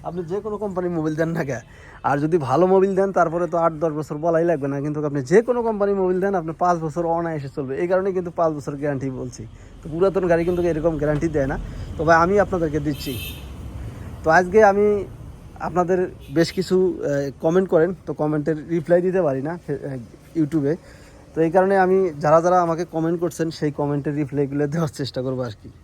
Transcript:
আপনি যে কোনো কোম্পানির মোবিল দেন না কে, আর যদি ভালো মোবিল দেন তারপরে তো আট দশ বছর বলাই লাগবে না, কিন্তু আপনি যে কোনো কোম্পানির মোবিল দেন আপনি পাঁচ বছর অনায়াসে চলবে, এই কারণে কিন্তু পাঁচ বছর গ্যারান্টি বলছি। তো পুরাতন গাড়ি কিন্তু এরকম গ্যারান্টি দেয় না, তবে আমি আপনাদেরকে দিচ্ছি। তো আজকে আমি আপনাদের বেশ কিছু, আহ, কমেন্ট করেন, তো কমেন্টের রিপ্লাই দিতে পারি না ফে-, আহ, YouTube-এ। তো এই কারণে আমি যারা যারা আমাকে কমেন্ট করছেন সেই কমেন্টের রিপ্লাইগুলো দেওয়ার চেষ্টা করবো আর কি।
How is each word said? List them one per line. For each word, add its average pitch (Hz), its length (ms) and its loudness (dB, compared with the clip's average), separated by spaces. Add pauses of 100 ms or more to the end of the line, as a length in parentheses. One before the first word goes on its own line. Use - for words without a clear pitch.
আপনি 170 200 -6
যে 175 160 -4
কোনো 208 180 -6
কোম্পানির 185 340 -4
মোবিল 156 240 -2
দেন 160 140 0
না 165 140 -2
কে, 135 120 -4 (480)
আর 131 140 2
যদি 156 200 2
ভালো 143 300 4
মোবিল 190 280 4
দেন 196 160 2
তারপরে 175 360 0
তো 165 100 -2
আট 165 160 2
দশ 156 180 -2
বছর 151 260 -6
বলাই 165 280 2
লাগবে 151 220 0
না, 139 140 -4
কিন্তু 151 240 -4
আপনি 143 160 -2
যে 156 200 6
কোনো 240 220 0
কোম্পানির 202 320 0
মোবিল 185 260 2
দেন 196 140 0
আপনি 165 240 -2
পাঁচ 180 180 2
বছর 160 280 -4
অনায়াসে 165 500 -2
চলবে, 135 220 -6
এই 175 100 -2
কারণে 190 240 0
কিন্তু 180 240 -4
পাঁচ 160 180 2
বছর 143 220 -8
গ্যারান্টি 139 340 -4
বলছি। 127 360 -10 (380)
তো 170 60 -14
পুরাতন 180 380 2
গাড়ি 170 180 4
কিন্তু 175 160 0
এরকম 160 360 0
গ্যারান্টি 151 300 0
দেয় 151 200 0
না, 151 100 -4 (400)
তবে 165 160 4
আমি 175 260 4
আপনাদেরকে 165 400 0
দিচ্ছি। 147 380 -6 (1040)
তো 156 60 0
আজকে 180 340 6
আমি 202 420 4 (540)
আপনাদের 180 520 0 (220)
বেশ 160 180 2
কিছু, 185 520 0
আহ, 143 280 -2 (100)
কমেন্ট 180 280 2
করেন, 175 240 4 (120)
তো 156 80 -6
কমেন্টের 151 560 -2
রিপ্লাই 175 320 2
দিতে 180 200 0
পারি 135 200 0
না 160 260 -6
ফে-, 143 200 -6
আহ, 135 100 -8 (400)
YouTube-এ। 147 380 0 (580)
তো 156 80 0
এই 165 100 2
কারণে 190 260 4
আমি 190 320 4 (100)
যারা 156 220 6
যারা 180 200 4
আমাকে 165 240 -2
কমেন্ট 165 340 -2
করছেন 165 320 -2
সেই 151 200 -4
কমেন্টের 143 440 -2
রিপ্লাইগুলো 143 520 -2
দেওয়ার 160 200 -2
চেষ্টা 131 340 -6
করবো 127 200 -4
আর 120 100 -6 (120)
কি। 120 60 -16 (140)